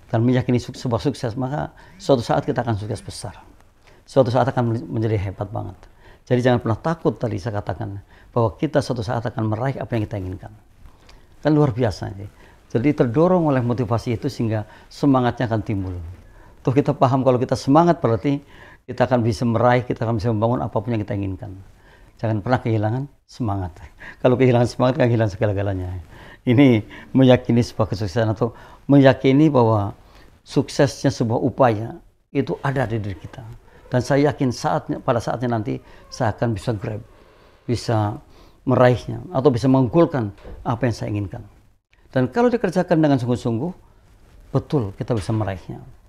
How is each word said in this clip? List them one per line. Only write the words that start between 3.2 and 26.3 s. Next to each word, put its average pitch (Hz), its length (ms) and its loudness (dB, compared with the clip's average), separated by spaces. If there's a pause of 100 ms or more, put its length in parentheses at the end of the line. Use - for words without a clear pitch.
Suatu 127 240 2
saat 120 160 2
akan 127 240 0
men-, 117 160 -4
menjadi 110 320 -2
hebat 98 320 -6
banget. 101 260 -10 (540)
Jadi 123 160 2
jangan 123 160 4
pernah 113 160 -2
takut, 165 400 -2
tadi 107 240 -6
saya 101 160 -6
katakan, 101 420 -8 (300)
bahwa 117 260 0
kita 143 300 -2
suatu 117 160 -4
saat 117 240 -4
akan 113 240 -4
meraih 120 320 -4
apa - 160 -6
yang 104 80 -2
kita 104 160 -8
inginkan. 95 320 -12 (880)
Kan 147 80 2
luar 147 240 4
biasa, 107 400 -4
ya. 101 120 -14 (460)
Jadi 127 160 2
terdorong 156 640 2
oleh 131 80 2
motivasi 117 560 -2
itu 143 160 -6
sehingga 110 320 -2 (240)
semangatnya 127 560 2
akan 107 160 -2
timbul. 95 320 -4 (720)
Tuh 131 80 2
kita 143 240 2
paham 131 240 2
kalau 127 160 4
kita 127 160 -2
semangat 165 480 4
berarti 139 400 0 (480)
kita 123 160 -2
akan 123 160 2
bisa 117 240 0
meraih, 120 400 2
kita - 220 -4
akan 117 100 -2
bisa 113 160 -2
membangun 117 300 0
apapun 113 340 -4
yang 104 80 -2
kita - 80 -8
inginkan. 98 400 -6 (640)
Jangan 110 240 -2
pernah 123 220 0
kehilangan 110 400 -2 (260)
semangat. 98 480 -6 (200)
<laughs> - 260 -20
Kalau 127 160 4
kehilangan 123 300 4
semangat, 127 280 0
kan 127 140 4
kehilangan 110 240 2
segala-galanya. 95 640 -4 (460)